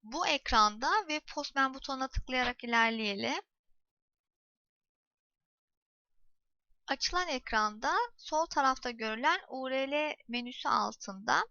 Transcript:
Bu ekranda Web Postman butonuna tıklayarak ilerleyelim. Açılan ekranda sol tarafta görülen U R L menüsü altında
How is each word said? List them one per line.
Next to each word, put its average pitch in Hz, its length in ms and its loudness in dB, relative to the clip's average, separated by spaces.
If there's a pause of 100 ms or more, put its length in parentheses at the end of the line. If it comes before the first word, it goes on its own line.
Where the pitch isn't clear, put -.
Bu 302 240 -4
ekranda 226 600 4 (100)
Web 302 340 -6
Postman 269 400 0
butonuna 262 340 -4
tıklayarak 254 560 -2
ilerleyelim. 226 760 0 (3500)
Açılan 349 400 0
ekranda 233 680 0 (220)
sol 311 280 0
tarafta 262 460 0
görülen 233 560 0
U 262 220 -6
R 269 220 -2
L 294 240 0 (120)
menüsü 240 420 -4
altında 220 800 0